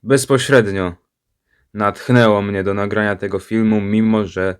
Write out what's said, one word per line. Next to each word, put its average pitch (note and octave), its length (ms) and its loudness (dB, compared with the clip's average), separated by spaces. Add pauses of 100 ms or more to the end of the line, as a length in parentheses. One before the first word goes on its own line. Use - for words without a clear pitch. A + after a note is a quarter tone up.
bezpośrednio A2+ 920 0 (760)
natchnęło G#2 680 2
mnie G2+ 220 -4
do G2 100 -2
nagrania G2+ 420 -2
tego G2 240 -6
filmu, A2 420 -2
mimo G#2+ 440 0
że F#2 340 -6